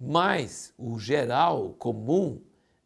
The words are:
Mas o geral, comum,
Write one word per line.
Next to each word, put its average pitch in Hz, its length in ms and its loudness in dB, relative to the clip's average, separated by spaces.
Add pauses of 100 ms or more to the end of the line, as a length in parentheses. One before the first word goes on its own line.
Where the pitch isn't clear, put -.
Mas 165 720 0
o 117 220 -8
geral, 127 800 0
comum, 120 640 0 (440)